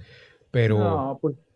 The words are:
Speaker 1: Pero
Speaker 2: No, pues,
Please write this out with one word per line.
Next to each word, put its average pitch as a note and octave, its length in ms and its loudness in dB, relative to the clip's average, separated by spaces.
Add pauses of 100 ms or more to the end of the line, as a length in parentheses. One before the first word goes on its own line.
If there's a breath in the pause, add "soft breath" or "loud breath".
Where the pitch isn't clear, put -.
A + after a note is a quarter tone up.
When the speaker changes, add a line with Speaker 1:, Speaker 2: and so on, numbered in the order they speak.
(500 soft breath)
Speaker 1:
Pero A2 280 2
Speaker 2:
No, C3+ 440 0
pues, D3 140 -2 (200)